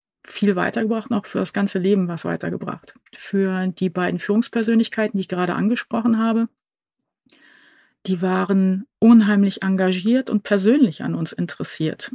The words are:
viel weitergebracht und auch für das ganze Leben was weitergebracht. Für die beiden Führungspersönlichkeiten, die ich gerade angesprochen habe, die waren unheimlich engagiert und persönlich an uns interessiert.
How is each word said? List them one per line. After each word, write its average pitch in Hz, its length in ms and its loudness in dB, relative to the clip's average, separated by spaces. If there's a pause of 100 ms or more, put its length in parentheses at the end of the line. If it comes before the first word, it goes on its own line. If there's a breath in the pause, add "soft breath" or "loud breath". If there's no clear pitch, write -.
(260)
viel 202 300 0
weitergebracht 220 560 -2
und 220 60 0
auch 196 80 -4
für - 140 -6
das 190 140 -4
ganze 202 260 -2
Leben 190 280 2
was 170 180 -8
weitergebracht. - 720 -8 (200)
Für 190 520 -2
die 185 220 -4
beiden 175 300 -2
Führungspersönlichkeiten, 220 1000 0
die 190 40 -2
ich 180 80 -8
gerade 180 260 -2
angesprochen 226 640 0
habe, 226 320 0 (1600 soft breath)
die 185 160 -4
waren 190 640 0 (120)
unheimlich 208 600 6
engagiert 190 680 0
und 208 140 -2
persönlich 208 600 2
an 165 120 -2
uns 165 160 -4
interessiert. - 840 -6